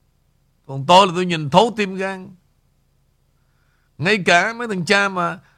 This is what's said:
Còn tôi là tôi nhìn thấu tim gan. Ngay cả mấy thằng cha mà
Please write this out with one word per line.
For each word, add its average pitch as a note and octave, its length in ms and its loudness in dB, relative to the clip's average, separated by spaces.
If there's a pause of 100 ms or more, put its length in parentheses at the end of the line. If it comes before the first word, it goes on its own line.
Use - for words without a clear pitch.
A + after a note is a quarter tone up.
(680)
Còn C3+ 200 -10
tôi F#3 200 8
là F3 100 -2
tôi F#3 100 -2
nhìn D#3 240 -4
thấu G#3 260 4
tim G3 180 -4
gan. F#3+ 400 -10 (1600)
Ngay F#3+ 280 -2
cả F#3 260 2
mấy A#3 160 -10
thằng F#3 160 -4
cha G3+ 240 0
mà F3 320 -6 (180)